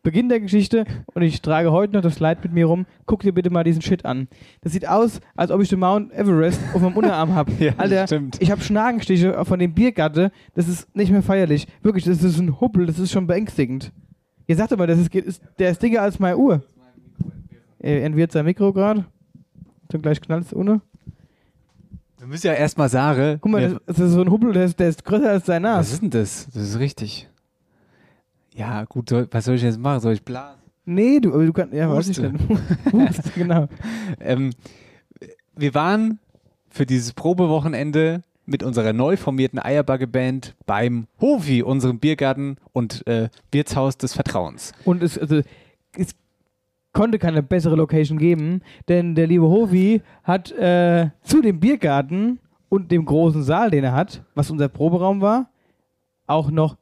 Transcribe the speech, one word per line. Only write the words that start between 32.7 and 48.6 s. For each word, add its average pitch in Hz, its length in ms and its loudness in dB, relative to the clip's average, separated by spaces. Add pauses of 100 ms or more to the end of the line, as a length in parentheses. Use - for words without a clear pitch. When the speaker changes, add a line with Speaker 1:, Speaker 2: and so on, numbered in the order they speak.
Speaker 1:
<laughs> - 0 -
Huste, 208 420 0
genau. 170 320 0 (540)
Speaker 2:
Ähm, 131 300 -2 (1080)
wir 143 180 -2
waren 214 440 0 (500)
für - 180 -2
dieses 120 260 -2
Probewochenende 160 1080 0 (240)
mit - 160 -4
unserer 113 300 -2
neu 139 240 0
formierten 131 420 -2
Eierbacke-Band 131 960 -2 (120)
beim 117 400 -2 (140)
Hofi, 156 420 2
unserem 127 360 0
Biergarten 139 580 -2 (160)
und, 120 340 -6
äh, 113 220 -2 (220)
Wirtshaus 135 460 -2
des - 160 -6
Vertrauens. - 600 -6 (120)
Speaker 1:
Und 175 180 0
es, 170 160 -2
also, 151 220 0 (560)
es 185 140 -4 (840)
konnte 220 260 0
keine 160 240 2
bessere 160 320 2
Location 156 440 2
geben, 165 420 2 (280)